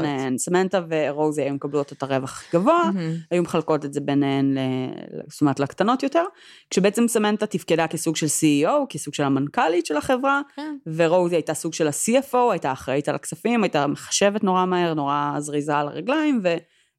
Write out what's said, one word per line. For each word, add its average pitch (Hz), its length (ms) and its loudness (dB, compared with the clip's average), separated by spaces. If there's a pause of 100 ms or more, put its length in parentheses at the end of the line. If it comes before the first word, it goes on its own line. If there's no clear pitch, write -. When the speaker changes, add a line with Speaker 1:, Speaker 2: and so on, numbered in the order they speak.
Speaker 1:
ביניהן. 135 360 -2
סמנטה 185 500 2
ורוזי 151 540 0
היו 139 120 -2
מקבלות 143 380 -4
את - 100 -10
הרווח 135 300 -2
הכי - 240 -4
גבוה, 320 380 4
Speaker 2:
מהמם. 165 200 -2 (160)
Speaker 1:
היו 180 120 2
מחלקות 156 420 -2
את 143 80 -6
זה 143 80 -4
ביניהן 139 540 2
ל-, 135 40 -2
ל-, 131 680 -6
זאת - 120 -8
אומרת, 143 200 2
לקטנות 202 420 0
יותר, 302 220 2 (460)
כשבעצם 208 380 4
סמנטה 208 380 0
תפקדה 165 400 0
כסוג 160 300 -4
של 156 120 0
סי - 180 2
אי 147 200 4
או, 277 220 2
כסוג - 260 -10
של - 80 -2
המנכ"לית 143 640 0
של - 100 -2
החברה, 277 440 0 (160)
Speaker 2:
כן. 294 200 -8 (100)
Speaker 1:
ורוזי 170 500 2
הייתה 156 180 -2
סוג 160 200 -6
של 165 120 0
ה-C 233 440 0
F - 40 -2
O, - 20 4 (140)
הייתה 156 220 0
אחראית 139 360 -4
על 143 60 0
הכספים, 220 480 -2
הייתה 156 240 2
מחשבת 202 580 0
נורא 185 220 2
מהר, 175 280 0
נורא 143 440 -2
זריזה 147 380 -2
על 147 120 0
הרגליים, 254 560 0
ו-, 170 120 2 (420)